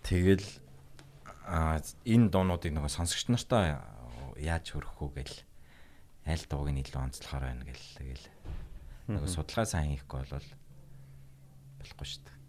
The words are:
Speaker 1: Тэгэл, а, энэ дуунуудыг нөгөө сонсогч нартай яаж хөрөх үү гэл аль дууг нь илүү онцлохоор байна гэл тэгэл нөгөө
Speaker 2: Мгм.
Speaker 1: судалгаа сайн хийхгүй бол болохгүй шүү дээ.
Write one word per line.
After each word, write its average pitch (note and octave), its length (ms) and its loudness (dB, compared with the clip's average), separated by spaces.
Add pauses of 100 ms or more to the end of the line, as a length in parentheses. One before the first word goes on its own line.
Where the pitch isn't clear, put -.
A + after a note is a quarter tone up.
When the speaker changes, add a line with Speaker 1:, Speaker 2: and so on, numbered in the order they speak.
Speaker 1:
Тэгэл, F#2 400 8 (960)
а, D#2+ 380 2 (260)
энэ A2+ 240 10
дуунуудыг F2+ 400 4
нөгөө D2 220 0
сонсогч - 340 0
нартай E2 480 4 (640)
яаж D#2+ 320 0
хөрөх - 300 -4
үү C#2+ 160 -4
гэл C2+ 180 -8 (880)
аль D#2+ 240 0
дууг C#2+ 240 0
нь C2+ 80 0
илүү C2 240 -4
онцлохоор C2 480 -6
байна B1 160 -6
гэл B1 160 -12 (160)
тэгэл C2 260 -10 (840)
нөгөө F2+ 160 0
Speaker 2:
Мгм. F2+ 80 0
Speaker 1:
судалгаа E2+ 320 0
сайн D2+ 240 0
хийхгүй C2+ 320 -4
бол C#2 240 -8 (1400)
болохгүй - 240 -10
шүү - 160 -8
дээ. - 120 -18 (140)